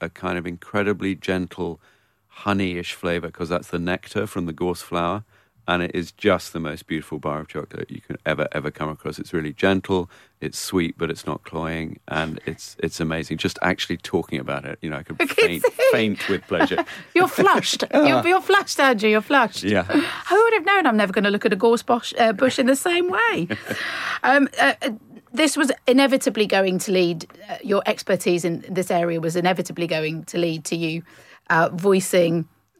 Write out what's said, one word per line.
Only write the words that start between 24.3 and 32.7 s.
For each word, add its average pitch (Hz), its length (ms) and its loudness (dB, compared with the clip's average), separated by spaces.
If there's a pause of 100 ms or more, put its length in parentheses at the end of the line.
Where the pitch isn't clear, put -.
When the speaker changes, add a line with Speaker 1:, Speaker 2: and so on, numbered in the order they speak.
Speaker 2:
uh, 269 220 4
uh, 269 80 -2 (440)
this 294 240 2
was 285 140 2 (160)
inevitably 254 580 4
going 190 340 2
to 202 120 -4
lead, 175 340 2 (240)
uh, - 140 -8
your 196 220 0
expertise 185 600 0
in 170 240 -4
this 180 220 -2
area 170 300 0
was 160 160 -2
inevitably 170 500 0
going 156 380 -4
to - 120 -8
lead 165 280 -2
to 170 120 -4
you, 165 260 -4 (460)
uh, 175 240 4
voicing, 180 760 2 (320)